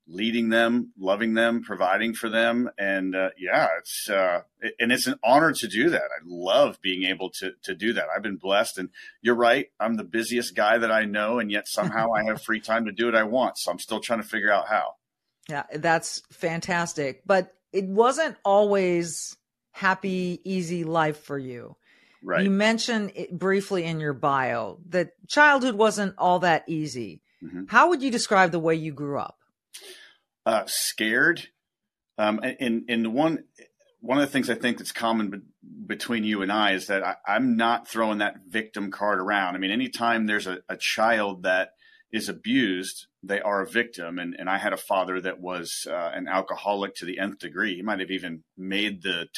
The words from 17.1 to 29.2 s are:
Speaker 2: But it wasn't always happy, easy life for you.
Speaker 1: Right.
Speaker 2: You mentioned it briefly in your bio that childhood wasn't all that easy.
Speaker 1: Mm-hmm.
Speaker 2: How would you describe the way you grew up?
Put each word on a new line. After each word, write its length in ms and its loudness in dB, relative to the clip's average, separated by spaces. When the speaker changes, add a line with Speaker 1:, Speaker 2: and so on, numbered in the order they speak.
Speaker 2:
But 280 2
it 100 0
wasn't 640 2
always 880 2
happy, 760 -2
easy 400 -4
life 400 0
for 120 -8
you. 380 -12
Speaker 1:
Right. 220 2
Speaker 2:
You 40 4
mentioned 640 2
it 240 -8
briefly 460 0
in 160 -2
your 140 -2
bio 760 0
that 240 0
childhood 480 6
wasn't 420 2
all 220 4
that 300 4
easy. 540 -6
Speaker 1:
Mm-hmm. 240 -10
Speaker 2:
How 220 6
would 120 0
you 80 -2
describe 420 4
the 80 -2
way 160 2
you 180 -6
grew 260 -6
up? 140 -8